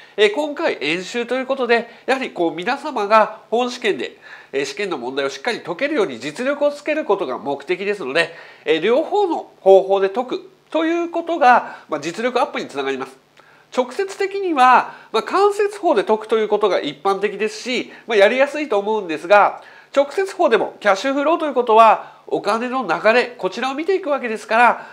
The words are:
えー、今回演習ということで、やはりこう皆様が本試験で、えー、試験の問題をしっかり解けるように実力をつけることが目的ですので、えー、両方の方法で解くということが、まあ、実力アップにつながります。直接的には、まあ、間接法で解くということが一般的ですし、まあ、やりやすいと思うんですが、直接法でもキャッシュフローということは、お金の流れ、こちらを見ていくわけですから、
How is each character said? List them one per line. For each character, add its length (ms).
え 80
ー、 100
今 180
回 280
演 220
習 220
と 100
い 60
う 60
こ 80
と 100
で、 240
や 80
は 60
り 100
こ 200
う 40
皆 240
様 300
が 320
本 220
試 80
験 180
で、 200
え 120
ー、 20
試 100
験 160
の 80
問 160
題 100
を 40
し 100
っ 20
か 100
り 100
解 160
け 100
る 80
よ 80
う 20
に 140
実 260
力 200
を 60
つ 120
け 100
る 120
こ 120
と 80
が 140
目 240
的 220
で 100
す 100
の 80
で、 220
え 100
ー、 60
両 220
方 220
の 240
方 220
法 160
で 100
解 180
く 240
と 160
い 200
う 40
こ 140
と 160
が、 400
ま 80
あ、 20
実 240
力 160
ア 40
ッ 40
プ 120
に 80
つ 100
な 60
が 80
り 80
ま 80
す。 100
直 180
接 220
的 200
に 180
は、 400
ま 100
あ、 20
間 300
接 260
法 160
で 80
解 160
く 80
と 100
い 60
う 60
こ 100
と 100
が 100
一 220
般 140
的 220
で 100
す 120
し、 320
ま 80
あ、 40
や 100
り 100
や 100
す 140
い 80
と 80
思 220
う 40
ん 40
で 100
す 100
が、 360
直 160
接 240
法 140
で 80
も 220
キ 80
ャ 40
ッ 60
シ 100
ュ 80
フ 80
ロ 140
ー 20
と 80
い 20
う 60
こ 80
と 120
は、 440
お 100
金 280
の 180
流 240
れ、 140
こ 240
ち 100
ら 120
を 20
見 140
て 80
い 60
く 100
わ 80
け 100
で 80
す 80
か 120
ら、 340